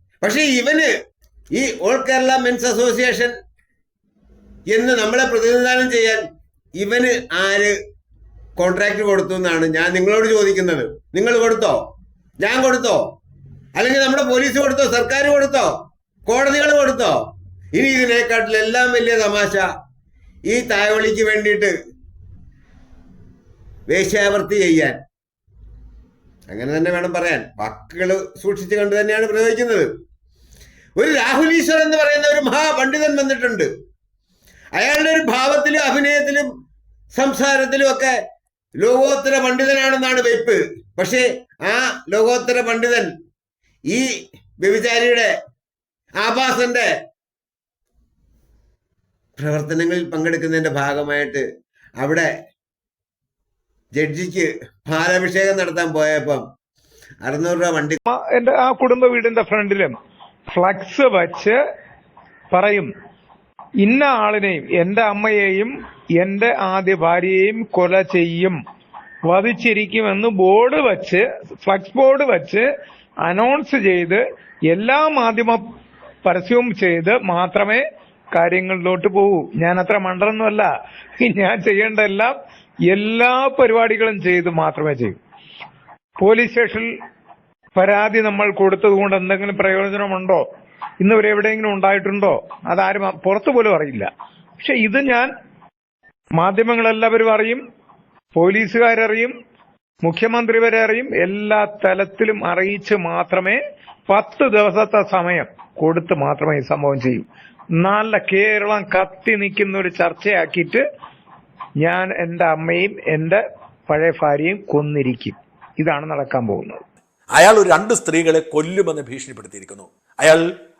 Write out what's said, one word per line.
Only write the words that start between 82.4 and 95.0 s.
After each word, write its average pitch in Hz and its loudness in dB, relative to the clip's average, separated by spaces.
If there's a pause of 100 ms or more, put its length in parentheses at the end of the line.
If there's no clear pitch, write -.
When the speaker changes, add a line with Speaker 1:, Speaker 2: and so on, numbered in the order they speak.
Speaker 2:
എല്ലാ 233 2
പരിപാടികളും 226 2
ചെയ്ത് 180 0
മാത്രമേ 156 -2
ചെയ്യൂ. 113 -4 (1040)
പോലീസ് 220 4
സ്റ്റേഷനിൽ 226 -4 (800)
പരാതി 202 2
നമ്മൾ 208 0
കൊടുത്തത് 196 2
കൊണ്ട് 196 2
എന്തെങ്കിലും 196 -2
പ്രയോജനമുണ്ടോ? 190 0 (460)
ഇന്ന് 202 4
വരെ 214 4
എവിടെയെങ്കിലും 214 0
ഉണ്ടായിട്ടുണ്ടോ? 196 0 (180)
അതാരും 196 0
അ-, 190 -6
പുറത്തു 196 0
പോലും 220 4
അറിയില്ല. 139 -4 (400)
പക്ഷെ - -6
ഇത് 220 0